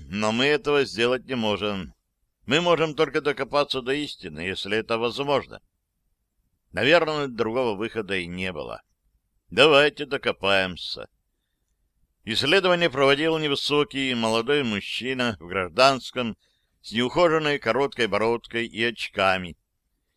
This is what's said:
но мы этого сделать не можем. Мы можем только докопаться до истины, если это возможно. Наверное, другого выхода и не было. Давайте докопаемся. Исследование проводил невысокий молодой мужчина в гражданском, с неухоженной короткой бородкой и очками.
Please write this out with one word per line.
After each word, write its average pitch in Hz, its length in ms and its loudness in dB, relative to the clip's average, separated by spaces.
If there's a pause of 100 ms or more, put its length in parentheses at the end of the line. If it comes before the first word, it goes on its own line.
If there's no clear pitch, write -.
но 107 240 -2
мы 123 120 0
этого 143 380 2
сделать 117 420 0
не 131 100 -6
можем. 101 580 -2 (520)
Мы 143 140 0
можем 160 360 2
только 151 260 0
докопаться 139 600 -2
до 123 120 -4
истины, 95 480 -8
если 95 360 -4
это 113 200 -2
возможно. 120 640 -4 (1080)
Наверное, 151 560 2
другого 117 480 -2
выхода 101 420 -6
и 85 100 -4
не 92 240 -6
было. 62 300 -10 (680)
Давайте 143 560 4
докопаемся. 98 1040 -2 (1160)
Исследование 170 640 2
проводил 139 500 2
невысокий 139 760 -2
молодой 117 500 0
мужчина 117 760 -4
в 85 80 -18
гражданском, 113 880 2 (440)
с - 100 -16
неухоженной 151 680 2
короткой 120 480 0
бородкой 113 600 -2
и 107 160 -4
очками. 95 720 -2 (600)